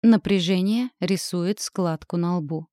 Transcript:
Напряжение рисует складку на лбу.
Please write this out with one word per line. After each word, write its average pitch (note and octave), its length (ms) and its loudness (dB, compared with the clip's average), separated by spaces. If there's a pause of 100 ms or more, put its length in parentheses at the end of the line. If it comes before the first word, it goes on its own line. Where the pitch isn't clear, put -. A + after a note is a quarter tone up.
Напряжение G3+ 880 2 (100)
рисует F#3 600 -2
складку - 560 -4
на F3 220 0
лбу. D#3+ 340 -8